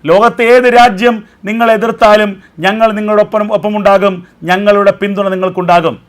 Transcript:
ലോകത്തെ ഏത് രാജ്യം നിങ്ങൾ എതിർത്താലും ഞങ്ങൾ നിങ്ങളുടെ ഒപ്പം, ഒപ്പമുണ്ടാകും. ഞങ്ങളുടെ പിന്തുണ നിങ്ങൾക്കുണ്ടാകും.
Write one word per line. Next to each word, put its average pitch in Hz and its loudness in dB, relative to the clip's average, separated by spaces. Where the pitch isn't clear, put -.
ലോകത്തെ 208 2
ഏത് 247 4
രാജ്യം 240 2
നിങ്ങൾ 226 -2
എതിർത്താലും 214 2
ഞങ്ങൾ 214 -2
നിങ്ങളുടെ 214 -2
ഒപ്പം, 208 -4
ഒപ്പമുണ്ടാകും. 202 0
ഞങ്ങളുടെ 196 0
പിന്തുണ 196 -4
നിങ്ങൾക്കുണ്ടാകും. 180 -2